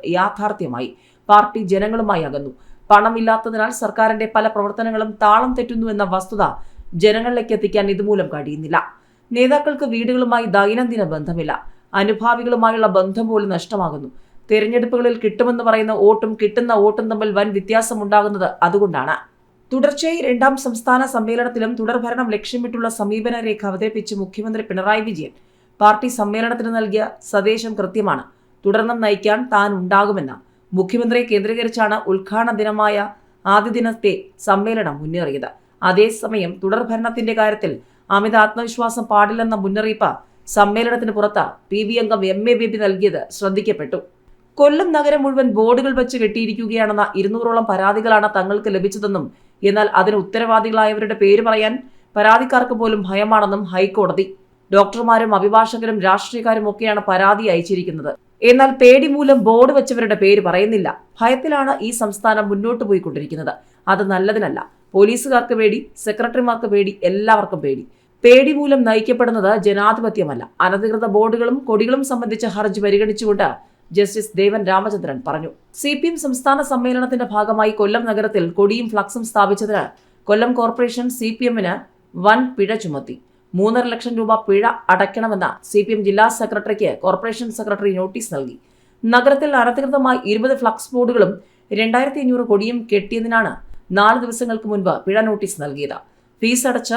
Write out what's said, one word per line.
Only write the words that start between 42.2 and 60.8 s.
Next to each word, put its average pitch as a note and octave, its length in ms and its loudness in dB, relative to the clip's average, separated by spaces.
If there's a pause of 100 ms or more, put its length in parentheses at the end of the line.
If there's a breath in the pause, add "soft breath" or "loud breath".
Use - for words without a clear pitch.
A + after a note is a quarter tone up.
എം G3 240 0
എ A#3+ 40 6
ബേബി A3 240 0
നൽകിയത് G3 540 0
ശ്രദ്ധിക്കപ്പെട്ടു. F#3+ 680 -4 (540)
കൊല്ലം D4 380 4
നഗരം D4 320 2
മുഴുവൻ C4+ 280 0
ബോർഡുകൾ A#3+ 440 2
വച്ച് B3 220 -2
കെട്ടിയിരിക്കുകയാണെന്ന G#3+ 1000 -2
ഇരുന്നൂറോളം A3+ 540 0
പരാതികളാണ് G#3 640 2
തങ്ങൾക്ക് G3+ 400 -2
ലഭിച്ചതെന്നും, G3 560 -4 (320 soft breath)
എന്നാൽ G#3 260 2
അതിന് G#3 260 2
ഉത്തരവാദികളായവരുടെ A3 960 0
പേര് G3+ 280 4
പറയാൻ A3 420 0 (320 soft breath)
പരാതിക്കാർക്ക് B3 580 4
പോലും A3 340 -2
ഭയമാണെന്നും G3+ 560 2
ഹൈക്കോടതി. F#3+ 720 -2 (380)
ഡോക്ടർമാരും A3 640 2
അഭിഭാഷകരും A3 640 2
രാഷ്ട്രീയക്കാരും G#3+ 680 0
ഒക്കെയാണ് G#3 380 -2
പരാതി G3+ 400 2
അയച്ചിരിക്കുന്നത്. F3 680 -2 (280)
എന്നാൽ C4 280 8
പേടി C4 360 8
മൂലം C#4 360 4
ബോർഡ് A3+ 280 6
വെച്ചവരുടെ A#3 440 2
പേര് G3 260 4
പറയുന്നില്ല. F#3 600 0 (200)